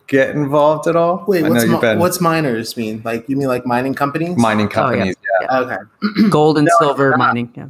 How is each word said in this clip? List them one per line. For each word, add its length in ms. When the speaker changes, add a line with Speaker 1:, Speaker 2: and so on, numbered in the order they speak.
Speaker 1:
get 240
involved 560
at 80
all? 320
Speaker 2:
Wait, 180
Speaker 1:
I 40
Speaker 2:
what's 160
Speaker 1:
know 40
you've 140
Speaker 2:
mi-, 40
Speaker 1:
been 120
Speaker 2:
what's 200
miners 560
mean? 300
Like, 240
you 80
mean, 100
like, 160
mining 300
companies? 440
Speaker 1:
Mining 280
Speaker 3:
Oh, 40
yeah. 40
Speaker 1:
companies, 420
yeah. 120
Speaker 3:
Yeah. 80
Speaker 2:
Okay. 720
<clears throat> 20
Speaker 3:
Gold 260
and 80
Speaker 2:
No, 140
Speaker 3:
silver 320
Speaker 2:
not 80
Speaker 3:
mining, 360
yeah. 140